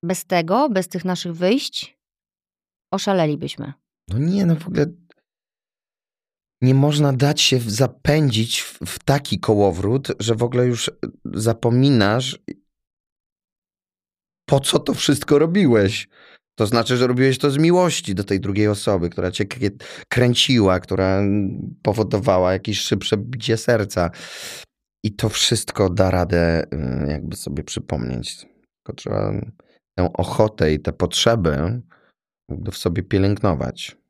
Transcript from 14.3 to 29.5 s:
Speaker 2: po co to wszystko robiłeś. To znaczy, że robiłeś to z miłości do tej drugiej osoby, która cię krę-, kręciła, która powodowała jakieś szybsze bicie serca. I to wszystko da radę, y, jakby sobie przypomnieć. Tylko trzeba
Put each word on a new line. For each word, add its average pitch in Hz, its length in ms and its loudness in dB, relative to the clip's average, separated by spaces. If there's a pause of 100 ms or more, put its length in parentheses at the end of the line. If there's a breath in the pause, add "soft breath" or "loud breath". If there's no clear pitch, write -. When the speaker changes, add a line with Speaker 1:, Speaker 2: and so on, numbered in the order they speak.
Speaker 2:
po 139 120 4
co 160 180 0
to - 160 -2
wszystko - 440 2
robiłeś. 143 720 4 (500 soft breath)
To 110 80 2
znaczy, 117 300 2
że 123 100 4
robiłeś 127 320 2
to 147 120 0
z 139 80 -2
miłości 165 560 2
do 98 100 -4
tej 98 160 0
drugiej 101 280 0
osoby, 101 420 0
która 92 200 -4
cię 101 140 -4
krę-, 104 260 -4 (380 loud breath)
kręciła, 117 720 2
która 95 420 0 (600)
powodowała 98 680 2
jakieś 98 280 -4
szybsze - 360 -2
bicie 113 400 -4
serca. 101 540 0 (960 loud breath)
I 107 100 -2
to 110 140 -2
wszystko - 640 0
da 92 200 2
radę, 85 540 2 (420)
y, 73 40 -2
jakby 76 260 -8
sobie 73 280 -8
przypomnieć. - 840 -8 (360)
Tylko - 140 -12
trzeba - 360 -4 (680 soft breath)